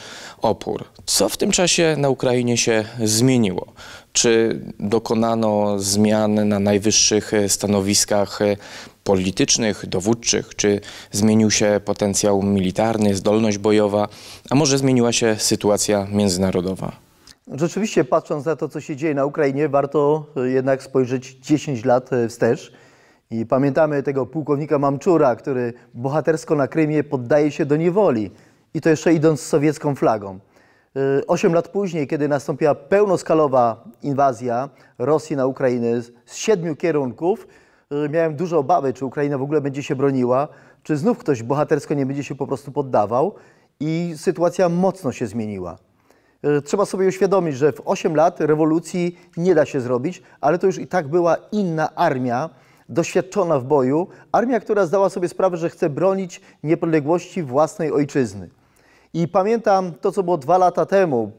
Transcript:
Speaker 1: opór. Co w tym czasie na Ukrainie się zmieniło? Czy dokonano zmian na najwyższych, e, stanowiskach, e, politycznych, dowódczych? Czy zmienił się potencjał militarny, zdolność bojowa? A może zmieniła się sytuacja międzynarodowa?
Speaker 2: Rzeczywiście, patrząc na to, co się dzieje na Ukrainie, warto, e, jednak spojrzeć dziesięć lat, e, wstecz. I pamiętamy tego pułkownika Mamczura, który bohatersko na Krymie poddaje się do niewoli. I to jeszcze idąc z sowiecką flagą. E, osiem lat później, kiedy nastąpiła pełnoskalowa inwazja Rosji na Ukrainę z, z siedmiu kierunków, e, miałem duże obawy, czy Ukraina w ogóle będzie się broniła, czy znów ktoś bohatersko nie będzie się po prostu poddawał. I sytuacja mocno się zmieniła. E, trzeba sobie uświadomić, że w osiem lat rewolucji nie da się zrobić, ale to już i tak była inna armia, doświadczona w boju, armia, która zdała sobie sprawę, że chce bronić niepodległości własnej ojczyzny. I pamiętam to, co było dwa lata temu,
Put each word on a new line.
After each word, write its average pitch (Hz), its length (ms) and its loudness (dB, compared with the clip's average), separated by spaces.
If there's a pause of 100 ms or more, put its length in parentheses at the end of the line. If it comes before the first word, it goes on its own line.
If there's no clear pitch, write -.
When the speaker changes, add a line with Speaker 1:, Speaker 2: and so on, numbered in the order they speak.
(420)
Speaker 1:
opór. - 420 -2 (220)
Co - 240 0
w - 80 -6
tym - 140 0
czasie 170 460 2
na 139 120 2
Ukrainie 123 480 0
się 110 280 2 (180)
zmieniło? 110 640 2 (480)
Czy 113 460 2 (200)
dokonano 107 1000 0
zmian 107 680 2
na 104 120 0
najwyższych, 104 760 2
e, 104 160 2
stanowiskach, 101 920 0
e, 101 160 2 (460)
politycznych, 98 840 0
dowódczych? 98 720 -2
Czy 101 260 0 (300)
zmienił 107 400 4
się 104 340 2
potencjał 101 580 0
militarny, 101 720 2
zdolność 104 420 0
bojowa? 104 500 2 (420)
A 123 60 2
może 139 220 2
zmieniła 127 340 2
się 113 280 0
sytuacja 101 720 0
międzynarodowa? 95 800 0 (600)
Speaker 2:
Rzeczywiście, 170 500 -2
patrząc 151 420 -2
na 156 100 -2
to, 151 140 -6
co 151 120 -10
się 156 140 -10
dzieje 147 200 -2
na 139 100 0
Ukrainie, 143 440 0
warto, 143 560 0 (120)
e, 127 120 -2
jednak 131 340 0
spojrzeć 127 480 -2
dziesięć 135 540 -2
lat, 127 280 2
e, 120 160 0
wstecz. 113 420 -2 (640)
I 113 120 -4
pamiętamy 143 580 2
tego 135 220 -2
pułkownika 147 540 -2
Mamczura, 143 560 2
który 123 380 -4 (200)
bohatersko 151 640 -2
na 139 120 2
Krymie 151 360 0
poddaje 147 480 0
się 151 140 -4
do 139 100 0
niewoli. 160 560 0 (420)
I 156 80 -4
to 165 80 2
jeszcze 160 240 2
idąc 156 280 2
z - 40 -12
sowiecką 147 500 0
flagą. 101 440 -2 (560)
E, 139 320 0
osiem 175 260 2
lat 170 140 0
później, 170 400 -4
kiedy 147 200 -2
nastąpiła 143 480 0
pełnoskalowa 156 1080 2 (200)
inwazja 131 640 0 (280)
Rosji 143 380 0
na 131 100 0
Ukrainę 123 560 0
z, 117 100 -18 (140)
z - 100 -20
siedmiu 170 400 -2
kierunków, 156 720 -2 (440)
e, 147 180 -4
miałem 160 260 0
duże 165 220 -4
obawy, 143 360 0
czy 135 120 -8
Ukraina 143 320 -4
w 127 40 -6
ogóle 147 200 -2
będzie 139 220 -6
się 147 120 -4
broniła, 131 520 0 (360)
czy 156 140 -2
znów 220 200 0
ktoś 127 260 -2
bohatersko 143 500 0
nie 143 120 0
będzie 139 180 -6
się 143 120 -10
po 135 120 -6
prostu 135 240 -8
poddawał. 127 640 0 (440)
I 160 380 -4
sytuacja 175 520 0
mocno 175 420 -2
się 120 160 -6
zmieniła. 101 500 -8 (680)
E, 147 180 2
trzeba 196 240 -2
sobie 185 220 -2
uświadomić, 185 480 0
że 139 160 2
w 131 140 -16
osiem 180 300 -2
lat 156 260 2
rewolucji 165 760 0 (200)
nie 175 180 2
da 151 100 4
się 139 160 -4
zrobić, 123 420 -4 (180)
ale 160 180 2
to 196 80 0
już 185 100 0
i - 100 -10
tak 175 200 -2
była 165 300 2 (140)
inna 170 440 -2
armia, 131 540 0 (400)
doświadczona 165 720 0
w 123 40 -4
boju, 143 440 2 (240)
armia, 233 280 0
która 202 260 0
zdała 190 240 2
sobie 175 200 -4
sprawę, 185 280 0
że 165 120 -4
chce 165 200 -2
bronić 180 520 -2 (220)
niepodległości 170 800 0
własnej 151 480 -2
ojczyzny. 110 580 -2 (640)
I 165 140 0
pamiętam 196 760 2
to, 202 100 0
co 190 120 -2
było 180 140 0
dwa 151 200 2
lata 175 280 2
temu, 147 540 2